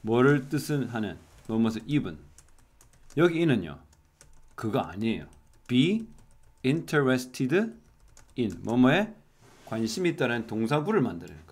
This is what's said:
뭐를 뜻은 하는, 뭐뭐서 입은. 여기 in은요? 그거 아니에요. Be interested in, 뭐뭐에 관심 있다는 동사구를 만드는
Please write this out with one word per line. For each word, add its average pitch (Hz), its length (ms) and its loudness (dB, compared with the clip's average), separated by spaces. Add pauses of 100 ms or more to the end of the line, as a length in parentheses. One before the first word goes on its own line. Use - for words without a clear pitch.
뭐를 131 440 4
뜻은 143 420 -4
하는, 107 280 -6 (300)
뭐뭐서 113 400 0
입은. 95 320 -2 (960)
여기 165 220 4
in은요? 104 400 0 (720)
그거 110 280 -2
아니에요. 87 440 -4 (420)
Be 170 400 2 (560)
interested 139 1080 0 (640)
in, 98 240 -4
뭐뭐에 127 540 2 (500)
관심 113 400 -4
있다는 123 400 0
동사구를 147 560 0
만드는 85 500 -6